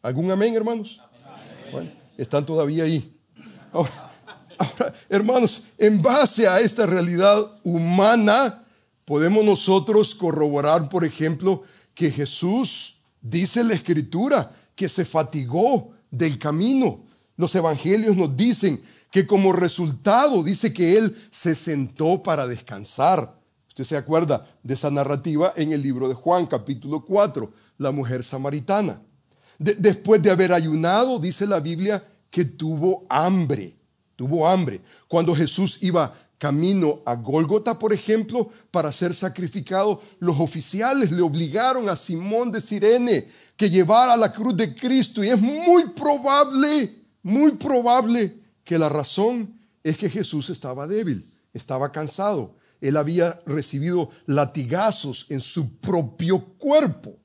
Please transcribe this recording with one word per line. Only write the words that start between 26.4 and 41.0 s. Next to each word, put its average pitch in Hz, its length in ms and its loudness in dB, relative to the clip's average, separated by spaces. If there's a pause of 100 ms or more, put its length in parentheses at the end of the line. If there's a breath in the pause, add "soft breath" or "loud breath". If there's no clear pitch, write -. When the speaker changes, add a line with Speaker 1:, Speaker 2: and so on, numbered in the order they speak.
Speaker 1:
capítulo 139 580 -8
cuatro, 185 480 -2 (260 soft breath)
la 143 120 -4
mujer 127 340 -6
samaritana. 143 800 -4 (560 soft breath)
De-, 185 160 0
después 202 480 4
de 196 80 6
haber 185 220 4
ayunado, 175 680 2
dice 180 280 -4
la 196 140 0
Biblia 180 460 -4 (240 soft breath)
que 180 140 0
tuvo 160 640 -2
hambre, 143 680 0 (400)
tuvo 151 300 0
hambre. 165 360 0 (260 soft breath)
Cuando 165 260 0
Jesús 165 460 -2
iba 170 340 0 (240 loud breath)
camino 156 680 0
a 120 80 -2
Gólgota, 160 640 -2
por 214 160 0
ejemplo, 220 560 -2 (200 loud breath)
para 160 220 -2
ser 175 220 -4
sacrificado, 190 880 -4 (160 loud breath)
los 175 200 0
oficiales 202 720 -2